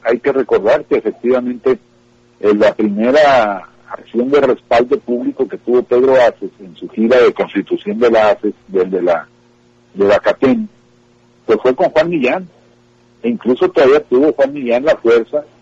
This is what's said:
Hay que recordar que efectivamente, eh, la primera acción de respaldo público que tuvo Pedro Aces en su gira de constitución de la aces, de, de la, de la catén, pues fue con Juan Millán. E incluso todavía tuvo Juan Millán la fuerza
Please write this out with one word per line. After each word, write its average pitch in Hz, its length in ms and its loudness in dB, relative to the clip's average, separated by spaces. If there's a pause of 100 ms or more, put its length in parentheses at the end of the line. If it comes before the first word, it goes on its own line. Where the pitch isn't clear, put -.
Hay 117 180 -2
que 135 120 -2
recordar 127 540 -2
que - 100 -2
efectivamente, 123 840 -4 (600)
eh, 107 160 0
la 104 180 2
primera 107 920 0 (200)
acción 120 440 -6
de 143 80 2
respaldo 123 640 0
público 127 480 -4
que 95 80 -10
tuvo 120 260 0
Pedro 127 300 2
Aces 117 360 0 (120)
en 90 160 -20
su 87 120 -14
gira 113 300 2
de 113 140 4
constitución 98 640 -6
de 120 100 2
la 110 200 4
aces, 101 240 -2 (160)
de, 95 160 0
de 92 160 -4
la, 85 260 -2 (680)
de 98 120 -2
la 101 120 4
catén, 113 520 -2 (760)
pues 110 160 0
fue 127 140 0
con 175 140 0
Juan 156 200 0
Millán. 165 380 -2 (760)
E - 60 -6
incluso 240 420 -2
todavía 147 320 4
tuvo 139 300 2
Juan 139 220 -2
Millán 127 320 -2
la 156 100 2
fuerza 117 480 0 (180)